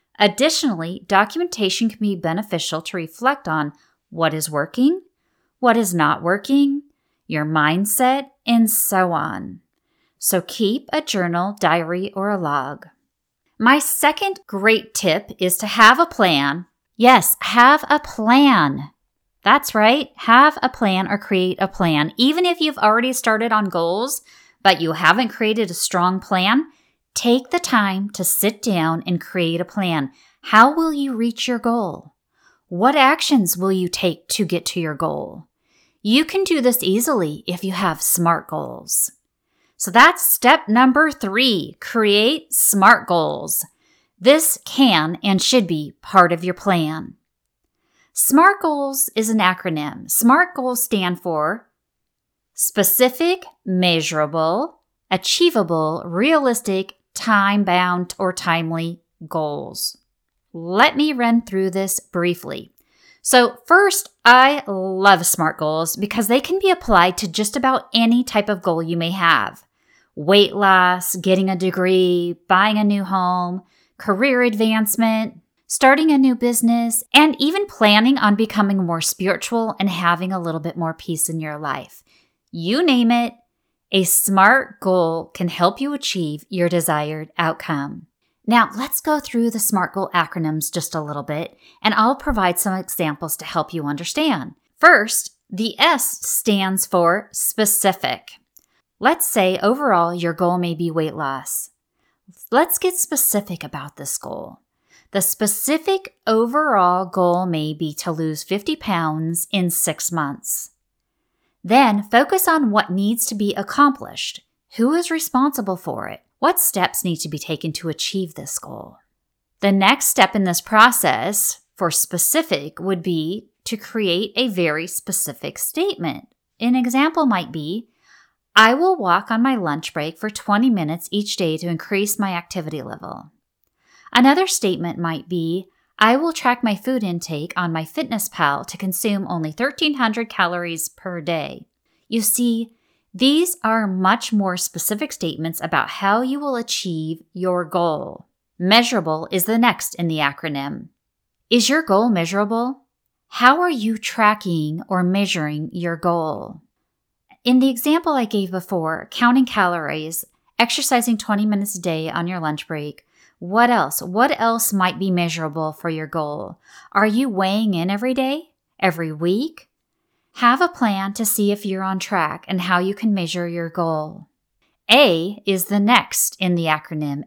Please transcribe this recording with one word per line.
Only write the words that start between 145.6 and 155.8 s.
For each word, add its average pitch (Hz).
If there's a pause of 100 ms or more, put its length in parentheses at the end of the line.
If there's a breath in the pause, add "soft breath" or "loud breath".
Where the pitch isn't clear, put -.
about 156
how 202
you 262
will 277
achieve 165 (100)
your 180
goal. 160 (320)
Measurable 185
is 180
the 226
next -
in 170
the 160
acronym. 143 (600)
Is 233
your 294
goal 220
measurable? 208 (480)
How 269
are 359
you 220
tracking 165
or 185
measuring 175
your 170